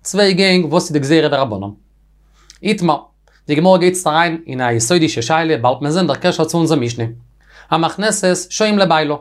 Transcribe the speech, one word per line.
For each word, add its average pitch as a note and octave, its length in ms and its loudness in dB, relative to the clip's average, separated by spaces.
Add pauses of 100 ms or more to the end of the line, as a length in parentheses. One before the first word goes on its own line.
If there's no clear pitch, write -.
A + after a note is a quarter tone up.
צוויי G3 320 2
גענג, F3+ 380 2
וואס E3+ 160 0
זיי D#3 40 -6
די D3+ 60 0
גזירה D3+ 300 2
דער C#3 120 0
רבנן. G#2 280 -4 (920)
איתמר, F3 340 0 (500)
די D3 80 -2
גמרא F3+ 240 4
גייט F3+ 260 2
דא D#3 60 0
ריין E3 360 0
אין B2+ 140 -8
א A#2+ 120 0
יסודישע D3 500 0
שאלה, D#3+ 340 0
באלד B2 240 0
מען C#3+ 120 -2
זען, F3+ 140 0
דער C3 100 -2
קשר E3+ 280 -2
צו E3+ 140 -2
אונדזער D#3 200 2
משנה. A#2 260 -4 (640)
המכנסת, F3+ 800 -2
שוהים G#3 280 0
לבילה. D#3 420 2